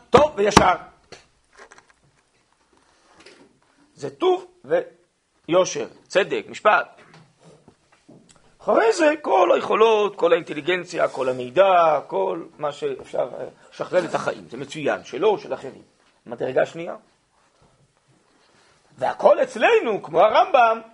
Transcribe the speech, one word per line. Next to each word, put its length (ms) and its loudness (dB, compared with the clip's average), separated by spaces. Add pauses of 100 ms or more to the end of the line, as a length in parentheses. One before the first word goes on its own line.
(100)
טוב 240 6
וישר. 400 4 (3250)
זה 160 -12
טוב 360 -2 (180)
ויושר, 1200 -4 (220)
צדק, 400 -2
משפט. 540 0 (1600)
אחרי 300 2
זה, 300 2
כל 320 2
היכולות, 640 0
כל 160 0
האינטליגנציה, 760 -2
כל 200 -6
המידע, 800 2
כל 360 -4 (160)
מה 140 -6
שאפשר, 560 -8 (100)
אה, 60 -10 (300)
לשכלל 300 -4
את 100 -8
החיים. 340 -6
זה 80 -16
מצוין, 480 -6
שלו 240 -4
או 100 0
של 160 -12
אחרים. 280 -14 (440)
מדרגה 400 -4
שנייה. 300 -12 (2000)
והכל 440 2
אצלנו, 600 0
כמו 180 0
הרמב"ם, 600 4 (140)